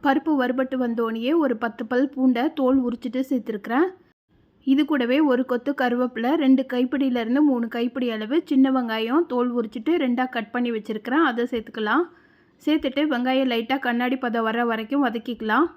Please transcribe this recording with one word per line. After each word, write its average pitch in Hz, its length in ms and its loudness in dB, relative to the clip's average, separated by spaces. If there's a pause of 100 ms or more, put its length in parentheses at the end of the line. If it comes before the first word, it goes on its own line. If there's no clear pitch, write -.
பருப்பு 294 340 2
வறுபட்டு 254 420 -2
வந்தோடனே 226 480 -2 (120)
ஒரு 254 200 2
பத்து 233 300 -6
பல் 262 220 2
பூண்டை 254 280 2 (160)
தோல் 269 280 2
உரிச்சிட்டு 240 420 -6
சேர்த்துருக்கிறேன். 233 580 -2 (840)
இது 269 220 4
கூடவே 262 280 2 (140)
ஒரு 247 200 2
கொத்து 247 200 -2 (100)
கருவேப்பிலை, 247 500 0 (100)
ரெண்டு 262 220 4 (100)
கைப்பிடியிலேருந்து 254 760 0
மூணு 240 260 0
கைப்பிடி 247 400 -2
அளவு 220 240 0 (100)
சின்ன 269 280 4
வெங்காயம் 233 540 0
தோல் 247 280 0
உரிச்சிட்டு 226 340 -2 (100)
ரெண்டா 254 220 0 (100)
கட் 220 200 -6
பண்ணி 240 200 -2
வச்சிருக்கிறேன், 226 540 -2
அதை 233 240 -2
சேர்த்துக்கலாம். 226 500 -2 (640)
சேர்த்துட்டு 294 380 0 (100)
வெங்காயம் 262 400 0
லைட்டா 233 240 -2 (100)
கண்ணாடி 247 380 0
பதம் 226 240 0
வர 233 240 0
வரைக்கும் 226 340 0
வதக்கிக்கலாம். 226 680 0